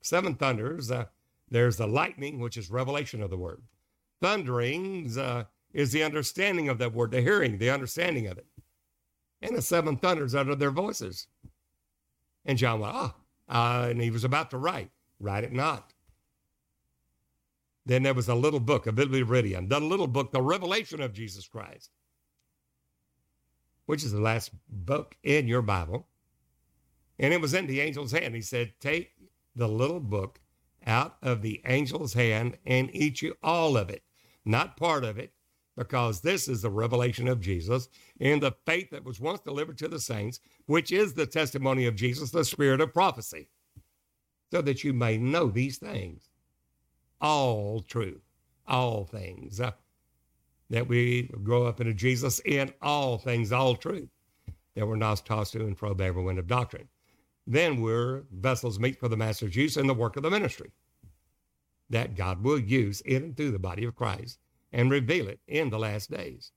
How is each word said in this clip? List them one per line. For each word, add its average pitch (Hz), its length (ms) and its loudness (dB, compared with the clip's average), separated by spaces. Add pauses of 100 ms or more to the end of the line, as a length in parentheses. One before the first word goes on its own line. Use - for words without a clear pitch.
Seven 175 340 0
thunders, 127 560 -2
uh, 120 140 -2 (440)
there's 117 280 4
the 110 100 0
lightning, 143 520 -2
which 120 160 -6
is 101 140 -10
revelation 127 520 -4
of 98 100 -4
the 92 60 -4
word. 90 260 -8 (580)
Thunderings, 160 960 0
uh, 123 280 -4 (280)
is 139 180 2
the 156 120 4
understanding 156 680 0
of 123 80 0
that 117 160 -2
word, 117 180 0
the 127 100 2
hearing, 139 360 4
the 113 120 2
understanding 139 580 -2
of 92 100 -10
it. - 80 -20 (960)
And 240 160 -2
the - 40 0
seven 156 360 2
thunders 151 360 0
uttered 139 260 2
their 143 120 2
voices. 147 560 -4 (1160)
And 139 120 2
John 117 220 2
went, 107 160 -4
"Ah," 247 200 -4 (340)
uh, 120 400 2
and 120 120 0
he 117 100 0
was 110 120 -2
about 143 280 0
to 131 60 -6
write, 139 340 -4 (280)
"Write 101 240 -2
it 131 80 -6
not." 131 420 -2 (1900)
Then 127 180 4
there 135 100 4
was 120 160 0
a 120 60 4
little 139 260 4
book, 120 260 2
a 110 60 0
Biblioviridion, 120 760 2
the 139 140 2
little 170 260 0
book, 127 240 -2
the 131 100 2
revelation 180 600 0
of 123 120 -6
Jesus 98 320 -12
Christ, - 460 -16 (1900)
which 151 180 -2
is 117 100 0
the 104 80 0
last 110 300 0 (180)
book 113 540 -4
in 143 240 2
your 120 140 2
Bible. 98 460 -2 (1120)
And 139 140 4
it 175 80 2
was 143 120 0
in 185 140 0
the 135 140 -2
angel's 143 320 -4
hand. 151 200 -2
He 117 80 -6
said, 120 380 -4
"Take 156 340 -4 (400)
the 120 140 0
little 127 320 0
book 101 400 -4 (480)
out 123 340 0
of 120 200 0
the 107 240 -6
angel's 135 480 0
hand 117 520 2
and 131 300 2
eat 147 260 0
you - 220 -4
all 160 320 4
of 98 140 2
it," - 140 -10 (400)
not 123 340 2
part 156 260 2
of 107 160 -4
it, - 140 -12 (440)
because 117 440 0
this 180 260 0
is 117 160 -2
the 113 80 0
revelation 120 560 2
of 127 120 2
Jesus 95 480 0 (320)
in 143 200 4
the 139 160 2 (100)
faith 165 240 -2
that 143 140 -14
was 120 160 -10
once 160 220 -4
delivered 147 360 -6
to 147 100 -6
the 160 120 -6
saints, 113 400 -6 (260)
which 160 260 2
is 185 220 2
the 147 140 0
testimony 135 580 2
of 117 100 2
Jesus, 123 360 -2
the 165 140 2
spirit 135 360 4
of 156 120 2
prophecy, 123 560 0 (1040)
"so 175 100 2
that 135 220 0
you 147 80 2
may 120 260 2
know 135 340 2
these 127 260 -2
things." 92 520 -10 (920)
All 117 600 2
truth, 98 400 -6 (460)
all 120 380 0
things, 95 560 -10
uh, 123 100 -4 (960)
that 120 180 0
we 123 360 2 (200)
grow 120 220 4
up 117 140 -2
into 117 140 0
Jesus 123 520 0
in 139 360 0
all 143 360 0
things, 117 360 0
all 127 220 4
truth, 160 340 -6 (680)
that 107 100 -2
we're 110 120 -2
not 107 280 0
tossed 107 280 -2
to 113 120 -4
and 101 120 -4
fro 104 160 -2
by 95 120 0
every 90 160 0
wind 92 180 -2
of 87 60 -4
doctrine. - 440 -2 (580)
Then 143 320 4
we're 120 520 0
vessels 113 480 -2
meet 131 200 0
for 127 80 -2
the 110 100 0
master's 107 380 -2
use 147 220 2
in 139 100 2
the 135 60 4
work 120 240 0
of 139 60 -6
the 160 60 2
ministry - 420 -2 (1160)
that 113 260 -2
God 92 280 -2
will 143 160 2
use 107 420 0
in 131 220 -2
and 160 140 -12
through 147 140 -2
the 101 80 -2
body 92 260 -4
of 117 100 -6
Christ 117 440 -6 (340)
and 123 180 4
reveal 139 380 2
it - 180 -12
in 147 220 0
the 110 100 -2
last 107 320 -4
days. - 460 -10